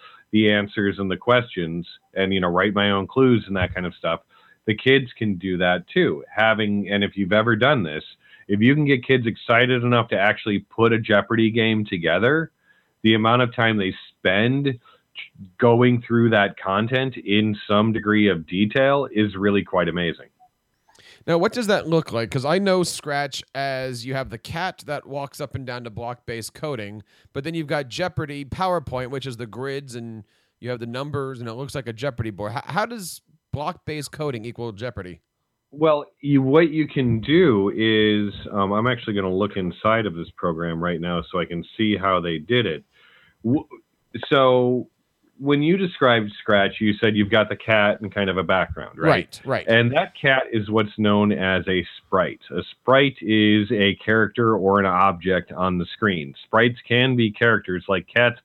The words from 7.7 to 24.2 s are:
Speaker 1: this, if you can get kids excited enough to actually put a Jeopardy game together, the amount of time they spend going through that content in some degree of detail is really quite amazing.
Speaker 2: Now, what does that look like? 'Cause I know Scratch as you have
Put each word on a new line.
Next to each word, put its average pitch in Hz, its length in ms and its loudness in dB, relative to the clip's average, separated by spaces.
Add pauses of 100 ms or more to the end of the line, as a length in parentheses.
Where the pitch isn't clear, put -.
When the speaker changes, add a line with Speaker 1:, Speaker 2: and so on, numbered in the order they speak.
Speaker 1:
this, 78 220 -6 (440)
if 101 120 0
you 123 140 6
can 151 100 0
get 135 220 2
kids 127 200 2
excited 120 580 0
enough 120 240 2
to 101 100 -2
actually 104 420 0
put 113 320 2
a 113 60 2
Jeopardy 110 520 2
game 110 340 0
together, 104 640 0 (520)
the 110 120 4
amount 113 280 2
of 120 120 -2
time 113 220 0
they 95 180 -2 (160)
spend 123 680 0 (800)
going 120 440 4
through 117 280 2
that 101 280 2
content 117 580 -2
in 107 400 0 (100)
some 107 260 2
degree 104 360 2
of 85 180 -2
detail 135 640 0
is 104 240 0
really 101 280 2
quite 87 240 0
amazing. 82 400 -4 (1000)
Speaker 2:
Now, 170 120 0
what 196 140 0
does 240 140 -4
that 190 220 0
look 160 240 0
like? 113 180 -4
'Cause 131 140 -4
I 160 140 0
know 185 260 0
Scratch 143 580 -6 (100)
as 131 540 -6
you 131 80 -6
have 131 160 -6